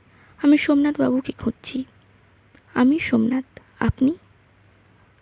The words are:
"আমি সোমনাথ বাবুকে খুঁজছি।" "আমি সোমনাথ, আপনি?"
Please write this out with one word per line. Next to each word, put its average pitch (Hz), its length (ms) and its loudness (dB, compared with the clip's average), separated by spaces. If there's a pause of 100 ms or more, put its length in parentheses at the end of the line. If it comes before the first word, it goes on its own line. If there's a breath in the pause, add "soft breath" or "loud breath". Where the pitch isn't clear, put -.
(380 soft breath)
"আমি 294 200 4
সোমনাথ 294 420 0
বাবুকে 262 320 -2
খুঁজছি।" - 520 -8 (880)
"আমি 254 240 2
সোমনাথ, 247 460 -2 (340)
আপনি?" 262 360 0 (1080)